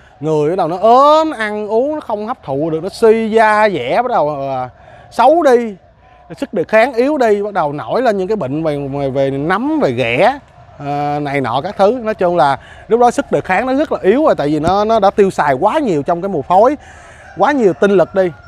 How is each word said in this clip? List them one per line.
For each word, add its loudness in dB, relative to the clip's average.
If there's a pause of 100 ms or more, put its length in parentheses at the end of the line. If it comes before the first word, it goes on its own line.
(200)
Người -2
bắt -2
đầu -2
nó -4
ốm, 4
ăn -6
uống -2
nó -8
không -8
hấp -10
thụ -4
được, -4
nó -6
suy, 2
da 2
dẻ -2
bắt -2
đầu, 0
ờ, -6 (420)
xấu 4
đi, 2 (640)
sức -10
đề -2
kháng 2
yếu 0
đi, 2
bắt -6
đầu -2
nổi -4
lên 0
những -4
cái -2
bệnh -4
về, -2 (100)
về, -4
về 0
nấm, -2
về 0
ghẻ, 0 (400)
ờ, -4
này -4
nọ -2
các -10
thứ. 2
Nói -4
chung 0
là 2 (300)
lúc 2
đó 6
sức -4
đề 0
kháng -2
nó -2
rất -2
là -4
yếu 2
rồi, 4
tại -4
vì 0
nó, 0
nó 0
đã 4
tiêu 2
xài 0
quá 0
nhiều -2
trong -2
cái -6
mùa -4
phối, 2 (600)
quá 2
nhiều 2
tinh 2
lực 2
đi. 0 (180)